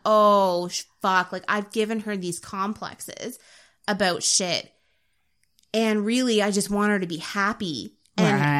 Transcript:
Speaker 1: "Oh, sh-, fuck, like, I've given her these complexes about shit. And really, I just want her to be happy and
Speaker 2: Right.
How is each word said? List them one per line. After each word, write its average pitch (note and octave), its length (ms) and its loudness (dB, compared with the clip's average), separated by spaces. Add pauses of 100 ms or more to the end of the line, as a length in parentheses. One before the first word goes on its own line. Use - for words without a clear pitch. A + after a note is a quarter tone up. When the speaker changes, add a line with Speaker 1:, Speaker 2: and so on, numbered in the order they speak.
Speaker 1:
"Oh, G3+ 640 4
sh-, - 160 -8 (180)
fuck, F#3 300 2
like, F#3 160 -8
I've G#3 240 -4
given G#3+ 280 -2
her G#3 160 -6
these F3 240 -6
complexes - 960 -10 (500)
about F#3 340 0
shit. - 480 0 (1000)
And G#3+ 320 0
really, A#3 380 2
I G#3 80 2
just G3 200 0
want G#3 200 2
her G3+ 80 2
to F#3 80 -4
be E3+ 120 -6
happy G3 760 -4 (220)
and E3+ 240 4
Speaker 2:
Right. - 0 - (200)